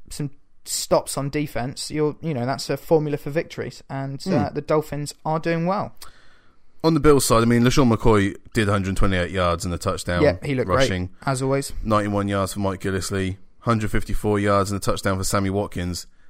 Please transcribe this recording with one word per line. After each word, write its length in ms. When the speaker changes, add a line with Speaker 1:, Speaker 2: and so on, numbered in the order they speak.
Speaker 1:
some 220
stops 520
on 120
defense, 640
you're, 300
you 120
know, 120
that's 240
a 80
formula 400
for 120
victories. 600
And, 380
uh, 220
Speaker 2:
Hmm. 60
Speaker 1:
the 60
Dolphins 520
are 140
doing 260
well. 280
Speaker 2:
On 100
the 80
Bills 240
side, 180
I 20
mean, 180
LaShawn 300
McCoy 440
did 160
a 20
hundred 240
twenty-eight 360
yards 340
and 80
a 40
touchdown 460
Speaker 1:
Yeah, 180
he 140
looked 140
Speaker 2:
rushing. 380
Speaker 1:
great, 180
as 160
always. 320
Speaker 2:
Ninety-one 460
yards 240
for 80
Mike 180
Gillislee, 560
hundred 320
fifty-four 480
yards 320
and 60
a 20
touchdown 380
for 80
Sammy 240
Watkins, 580